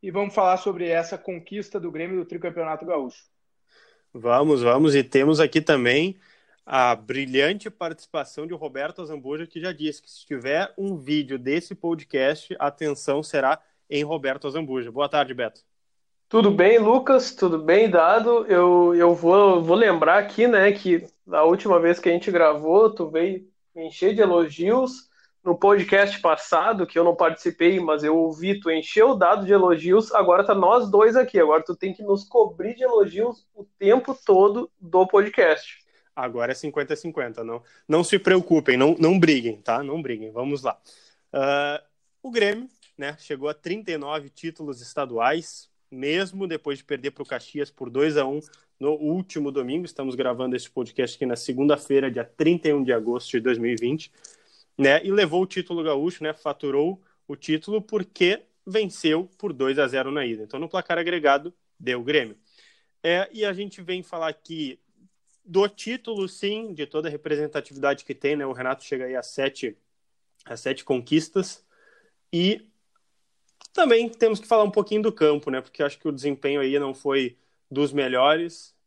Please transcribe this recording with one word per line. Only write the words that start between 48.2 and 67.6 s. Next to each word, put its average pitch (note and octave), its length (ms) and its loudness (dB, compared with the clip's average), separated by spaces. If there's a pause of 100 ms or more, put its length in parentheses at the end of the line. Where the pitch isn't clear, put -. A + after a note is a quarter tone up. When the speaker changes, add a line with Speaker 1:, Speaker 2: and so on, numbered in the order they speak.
Speaker 2:
um C#3+ 140 -8 (380)
no C#3+ 120 -4
último D3+ 600 -4
domingo. C#3 360 -6
Estamos C3+ 280 -10
gravando B2 400 -4
esse - 160 -10
podcast B2 460 -6
aqui - 80 -6
na B2 120 -4
segunda-feira, C#3 720 0
dia A#2 140 -8
trinta E3 440 0
e D3 60 2
um C#3 100 0
de B2+ 80 0
agosto A#2 380 -4
de A#2+ 100 -2
dois A#2+ 160 0
mil A#2+ 160 -4
e A#2 40 -4
vinte. B2 360 -6 (680)
Né? C#3 240 2
E G3 80 -4
levou F#3 300 0
o F#3+ 40 0
título F3 360 -8
gaúcho, D#3 400 -4
né? D#3 100 -6
Faturou D3+ 680 -4 (260)
o C#3+ 80 -12
título F3+ 440 -4
porque G3 600 -2 (240)
venceu F#3 720 -4
por G3 140 -8
dois C3+ 260 -4
a C#3 80 2
zero C3 240 -6
na C#3+ 140 -6
ida. A2 200 -8
Então, C3 140 -14
no D#3+ 100 -10
placar E3+ 300 -6
agregado, D#3+ 540 0 (260)
deu B2 240 -6
Grêmio. B2 340 -4 (640)
É, F3 300 -2
e G#3+ 120 -6
a G3+ 80 -4
gente F#3+ 280 -12
vem F3+ 220 -10
falar E3 260 -8
aqui D#3 500 -12 (640)
do G3 240 0
título, G#3+ 600 -10
sim, G#3 460 -8
de D3 120 -10
toda D#3+ 220 -8
a - 20 -8
representatividade C#3+ 920 -6